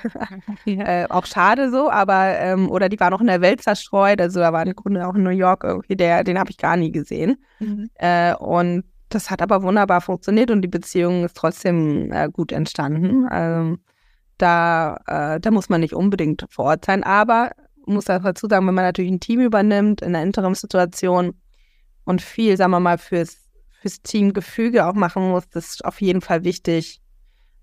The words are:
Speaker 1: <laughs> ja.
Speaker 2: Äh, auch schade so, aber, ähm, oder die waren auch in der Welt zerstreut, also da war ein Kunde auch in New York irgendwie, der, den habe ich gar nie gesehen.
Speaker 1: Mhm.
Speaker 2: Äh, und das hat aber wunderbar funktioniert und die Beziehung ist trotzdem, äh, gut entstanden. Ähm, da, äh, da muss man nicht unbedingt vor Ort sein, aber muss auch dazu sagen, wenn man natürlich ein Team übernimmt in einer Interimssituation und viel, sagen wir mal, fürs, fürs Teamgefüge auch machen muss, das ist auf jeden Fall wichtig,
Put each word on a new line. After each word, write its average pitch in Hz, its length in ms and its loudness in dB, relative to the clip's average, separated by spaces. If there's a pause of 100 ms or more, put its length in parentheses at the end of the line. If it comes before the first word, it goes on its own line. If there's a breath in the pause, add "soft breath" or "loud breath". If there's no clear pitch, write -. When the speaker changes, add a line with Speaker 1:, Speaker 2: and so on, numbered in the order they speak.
(300)
Speaker 1:
<laughs> 196 360 -14
ja. 185 380 -2
Speaker 2:
Äh, - 60 -4
auch 180 160 -2
schade 233 440 2
so, 262 220 0
aber, 190 480 2
ähm, 185 320 0
oder 185 160 0
die 214 120 -4
waren 185 140 4
auch 190 80 -2
in 240 60 4
der 185 140 2
Welt 196 200 2
zerstreut, 202 600 2
also 180 180 0
da 165 140 4
war 165 80 0
ein 185 140 -4
Kunde 196 300 -4
auch 180 100 -4
in 202 80 2
New 185 60 2
York 185 360 2
irgendwie, - 320 -4
der, 170 260 4
den 185 160 0
habe 190 100 -2
ich - 80 -16
gar 170 200 0
nie 165 140 0
gesehen. 160 520 -4 (160 loud breath)
Speaker 1:
Mhm. 208 360 -8
Speaker 2:
Äh, 175 400 2
und 175 500 -2 (240)
das - 200 -6
hat 190 120 -4
aber 196 220 2
wunderbar 190 360 2
funktioniert 202 520 0
und 214 100 2
die 180 80 -4
Beziehung 175 560 -2
ist 175 100 -8
trotzdem, 160 760 -2
äh, 151 180 -2
gut 156 220 -4
entstanden. 160 760 -2
Ähm, 165 500 -2 (580)
da, 170 680 2
äh, 151 340 -4
da 208 120 0
muss 208 180 0
man 170 120 2
nicht 160 120 -2
unbedingt 170 560 -2
vor - 160 -6
Ort 156 200 0
sein, 196 180 0
aber 226 480 2 (340)
muss 202 240 -2
auch 185 140 0
dazu 196 240 -4
sagen, 196 180 4
wenn 185 80 2
man 185 120 2
natürlich 180 260 -2
ein 180 80 -2
Team 233 220 0
übernimmt 208 600 2
in 175 140 -2
einer 156 80 -2
Interimssituation 185 1120 0 (720)
und 180 160 0
viel, 220 360 0
sagen 185 140 4
wir 180 80 2
mal, 175 180 2
fürs, 170 400 -6 (440)
fürs - 200 -8
Teamgefüge 202 840 0
auch 185 60 -2
machen 190 360 0
muss, 180 200 -2
das - 220 -10
ist - 140 -14
auf - 160 -8
jeden 185 200 0
Fall 170 220 -2
wichtig, 170 580 -4 (600)